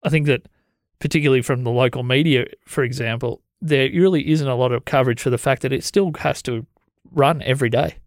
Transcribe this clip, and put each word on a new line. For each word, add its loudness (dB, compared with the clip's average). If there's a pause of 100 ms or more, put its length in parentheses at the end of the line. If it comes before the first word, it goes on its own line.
I -2
think 2
that 0 (500)
particularly 2
from -2
the -2
local 0
media, 2 (180)
for -4
example, -4 (180)
there 0
really 2
isn't 2
a -2
lot 0
of -4
coverage 0
for -2
the 0
fact -2
that -2
it -4
still 0
has -4
to -6 (460)
run 2
every 0
day. -2 (100)